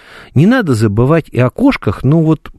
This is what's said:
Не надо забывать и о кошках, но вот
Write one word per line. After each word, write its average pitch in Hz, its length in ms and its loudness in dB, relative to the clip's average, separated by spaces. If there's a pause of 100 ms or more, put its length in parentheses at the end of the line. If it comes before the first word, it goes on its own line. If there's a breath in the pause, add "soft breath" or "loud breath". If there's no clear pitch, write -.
(360 loud breath)
Не 147 100 4
надо 220 280 0
забывать 117 560 0
и - 100 -4
о 123 100 0
кошках, - 540 -2
но 156 180 2
вот 156 360 -2